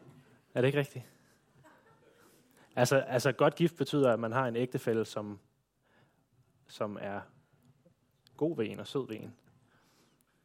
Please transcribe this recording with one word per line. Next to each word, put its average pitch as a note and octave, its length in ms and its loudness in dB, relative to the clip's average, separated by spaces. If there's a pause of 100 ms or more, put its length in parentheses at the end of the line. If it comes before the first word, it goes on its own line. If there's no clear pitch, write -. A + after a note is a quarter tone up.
(540)
Er B2+ 60 2
det B2+ 80 6
ikke C#3+ 100 2
rigtigt? C#3 260 -4 (1700)
Altså, B2 200 4
altså B2+ 360 2
godt D3 220 4
gift E3 220 2
betyder, C3+ 360 2
at A2 60 2
man A2+ 140 -4
har B2+ 160 0
en A#2 80 -4
ægtefælle, A#2+ 480 -2
som, G#2 340 -10 (1300)
som G#2 340 -8
er G2+ 200 -8 (1160)
god D3+ 200 -2
ved A2+ 100 -2
en G2+ 140 -10
og G#2 60 -12
sød C3 220 -6
ved A2 80 -8
en. - 180 -14 (1120)